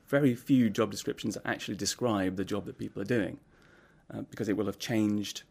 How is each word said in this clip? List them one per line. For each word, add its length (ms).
Very 280
few 360
job 200
descriptions 540
actually 320
describe 600
the 80
job 200
that 140
people 240
are 20
doing, 340
uh, 100
because 180
it 80
will 80
have 140
changed 720